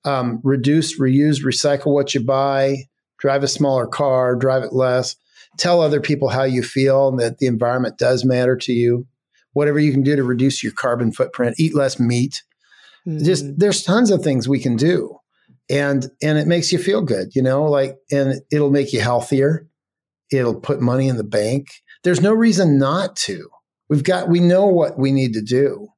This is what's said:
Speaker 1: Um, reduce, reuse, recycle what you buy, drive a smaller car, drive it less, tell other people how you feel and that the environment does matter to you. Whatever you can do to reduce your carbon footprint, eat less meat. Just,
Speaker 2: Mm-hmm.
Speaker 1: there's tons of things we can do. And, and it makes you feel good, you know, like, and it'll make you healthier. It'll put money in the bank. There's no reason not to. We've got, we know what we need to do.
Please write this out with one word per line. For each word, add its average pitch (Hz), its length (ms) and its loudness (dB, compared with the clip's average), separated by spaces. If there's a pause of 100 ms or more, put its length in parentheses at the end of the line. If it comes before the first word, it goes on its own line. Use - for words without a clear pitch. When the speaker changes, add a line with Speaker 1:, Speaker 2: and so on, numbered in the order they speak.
Speaker 1:
Um, 127 380 -4
reduce, 139 540 0
reuse, 139 460 2
recycle 143 500 0
what 139 220 0
you 131 80 0
buy, 135 600 0 (320)
drive 139 260 0
a 135 60 -2
smaller 135 360 0
car, 127 520 0
drive 131 260 0
it - 80 -10
less, 127 460 0 (400)
tell 175 240 2
other 151 180 2
people 147 300 -2
how 131 140 0
you 127 200 0
feel 135 460 2
and 131 100 -2
that 117 200 -2
the 135 80 0
environment 120 500 -2
does 123 260 0
matter 127 320 2
to 127 160 -6
you. 120 340 0 (480)
Whatever 147 260 0
you 151 120 2
can 135 120 2
do 147 120 2
to 139 80 0
reduce 127 380 0
your 113 100 -6
carbon 127 400 -2
footprint, 123 460 -2
eat 160 160 0
less 135 260 -2
meat. 120 440 -2 (640)
Just, 156 360 0
Speaker 2:
Mm-hmm. 143 140 -12
Speaker 1:
there's 196 240 0
tons 208 300 2
of 180 100 2
things 127 260 -2
we 135 120 0
can 123 160 -2
do. 143 420 -2 (500)
And, 139 380 0 (160)
and 151 160 0
it 147 80 0
makes 170 260 0
you 175 60 0
feel 208 240 -2
good, 104 340 -4
you 135 60 2
know, 131 220 2
like, 139 340 0 (140)
and 139 240 0 (160)
it'll 147 180 2
make 139 240 0
you 117 80 -2
healthier. 131 640 0 (680)
It'll 123 280 0
put - 200 -4
money 127 280 0
in 123 100 -2
the 107 60 -6
bank. 107 460 -4 (340)
There's 180 180 0
no 202 120 2
reason 190 440 2
not 151 400 0
to. - 320 -8 (400)
We've 143 140 0
got, 180 260 0
we 170 120 4
know 180 260 4
what 170 320 0
we 135 120 0
need 131 220 0
to 110 80 -4
do. 135 460 -2 (100)